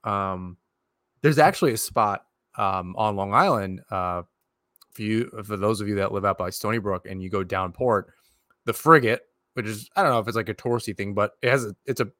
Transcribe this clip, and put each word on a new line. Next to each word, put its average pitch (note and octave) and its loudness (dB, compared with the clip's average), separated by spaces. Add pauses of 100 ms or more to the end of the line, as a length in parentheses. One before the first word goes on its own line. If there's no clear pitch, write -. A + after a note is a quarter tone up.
Um, F#2+ -4 (640)
there's C#3+ 4
actually D#3 6
a A2 -2
spot, G#2 -2 (300)
um, F#2+ -2
on G#2+ 0
Long G2 -4
Island, A2 0 (100)
uh, F2+ -4 (680)
for A2 -10
you, A2 -2 (140)
for G#2 -6
those G2+ 0
of G2+ -4
you G#2 -2
that G2 -2
live G2+ -4
out G2 0
by F2+ -4
Stony G#2+ -4
Brook F#2+ -4
and F#2+ -10
you F#2 -8
go G2 -2
down F#2 -4
Port, G#2+ 0 (540)
the A2+ -2
Frigate, B2+ 6 (320)
which G#2+ -4
is, A2 -10
I G3 2
don't D#3 4
know A#2+ 2
if G#2+ 0
it's, A2+ -4
like, A2+ -2
a G#2 -4
touristy A#2 -4
thing, G2+ -4
but G#2 0
it B2 2
has B2+ 2
a, G#2 -10 (100)
it's C3 -4
a G#2 -2 (100)